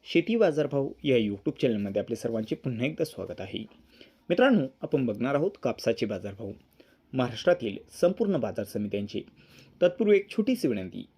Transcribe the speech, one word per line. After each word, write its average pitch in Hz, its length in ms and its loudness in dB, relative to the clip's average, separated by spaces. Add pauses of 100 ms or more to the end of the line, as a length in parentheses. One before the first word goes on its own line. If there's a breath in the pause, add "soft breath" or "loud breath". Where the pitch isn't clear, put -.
शेती 190 300 2
बाजारभाव 143 520 2 (160)
या 135 120 4
YouTube 107 460 0
चॅनलमध्ये 104 400 0
आपले 117 140 -4
सर्वांचे 113 380 -4
पुन्हा 127 320 -4
एकदा 156 180 -2
स्वागत - 360 -10
आहे. - 180 -8 (720 soft breath)
मित्रांनो, 202 380 6 (160)
आपण 135 240 0
बघणार 113 280 -2
आहोत 160 280 0
कापसाचे 117 440 0
बाजारभाव. 101 460 -8 (600 soft breath)
महाराष्ट्रातील 120 640 0 (240)
संपूर्ण 196 360 2
बाजार 104 280 -2
समित्यांचे. 104 560 -6 (600 soft breath)
तत्पूर्वी 202 360 4
एक 196 140 0
छोटीशी 226 380 0
विनंती 98 360 -4 (140)